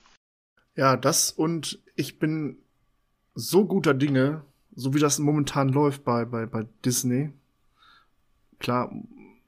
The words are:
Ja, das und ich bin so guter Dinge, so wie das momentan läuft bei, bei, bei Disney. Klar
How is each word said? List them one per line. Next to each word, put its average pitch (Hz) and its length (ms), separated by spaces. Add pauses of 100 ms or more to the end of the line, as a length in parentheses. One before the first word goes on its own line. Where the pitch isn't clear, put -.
(760)
Ja, 135 200
das - 340
und 160 480 (160)
ich - 240
bin 156 400 (760)
so 180 320
guter 160 280
Dinge, 139 500 (300)
so 131 200
wie 147 60
das 147 180
momentan 147 520
läuft 139 340
bei, 120 200
bei, 113 220
bei 110 180 (200)
Disney. 127 480 (1300)
Klar 123 300 (580)